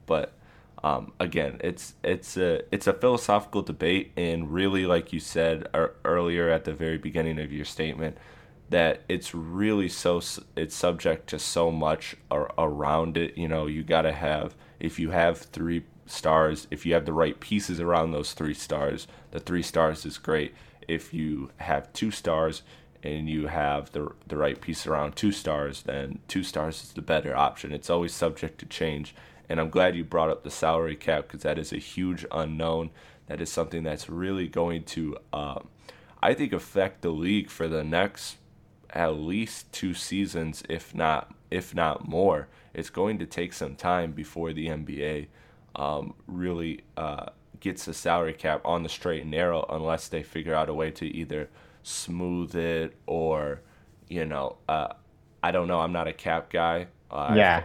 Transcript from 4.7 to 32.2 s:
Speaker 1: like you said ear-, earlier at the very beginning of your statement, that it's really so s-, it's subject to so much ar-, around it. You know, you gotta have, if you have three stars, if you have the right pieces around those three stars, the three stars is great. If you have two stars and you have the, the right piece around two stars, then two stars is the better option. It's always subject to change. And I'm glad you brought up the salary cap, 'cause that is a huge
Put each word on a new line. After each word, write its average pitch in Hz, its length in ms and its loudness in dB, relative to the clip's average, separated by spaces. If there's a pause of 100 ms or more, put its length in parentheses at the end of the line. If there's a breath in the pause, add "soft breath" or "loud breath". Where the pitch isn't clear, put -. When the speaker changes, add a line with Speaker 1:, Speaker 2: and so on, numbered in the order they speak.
Speaker 1:
like 87 260 4
you 82 80 -2
said 82 540 0
ear-, 80 220 2 (100)
earlier 85 440 4
at 80 140 4
the 80 100 -4
very 80 240 -2
beginning 78 420 0
of 76 120 -4
your 73 140 -6
statement, 78 520 -4 (520 soft breath)
that 82 400 4
it's - 240 -2
really 92 560 0
so 87 280 2
s-, - 220 -6 (160)
it's 80 200 -2
subject 85 560 2
to 78 80 -4
so 85 320 2
much 78 440 0 (140)
ar-, 73 280 0
around 78 600 2
it. 85 200 -2
You 85 100 -2
know, 78 180 0
you 78 180 -4
gotta 80 300 4
have, 76 420 -2 (240 soft breath)
if 80 200 -4
you 82 120 0
have 85 280 4
three 85 440 -2 (220)
stars, 78 640 4
if - 160 -6
you 82 80 4
have 82 120 6
the 80 80 -2
right 78 260 2
pieces 101 400 -2
around 85 320 4
those 76 220 -4
three 76 200 -2
stars, - 540 -2 (240 soft breath)
the - 80 -6
three 87 240 -2
stars 80 420 2
is 76 120 -10
great. 78 360 -2 (340 soft breath)
If 82 260 -4
you 76 440 -4
have 73 360 -2
two 110 180 0
stars 80 500 0 (420 soft breath)
and 78 260 -4
you 78 180 -2
have 73 440 0
the, 76 200 -4 (160)
the 78 100 -4
right 73 240 2
piece - 240 -6
around 73 300 0
two 101 160 2
stars, 73 520 -2
then 69 440 -4
two 95 160 -2
stars 80 400 -4
is - 100 -18
the - 80 -8
better 73 340 0
option. 71 360 0
It's 71 180 -6
always 85 240 2
subject - 460 -2
to - 80 -14
change. 78 480 -4 (340 soft breath)
And 80 120 0
I'm 80 80 0
glad 90 260 6
you 85 80 -2
brought 80 260 2
up 80 140 -2
the 71 60 -10
salary 80 480 0
cap, 76 320 0
'cause 78 120 -14
that 78 160 0
is 80 140 -6
a - 60 -4
huge 90 540 -4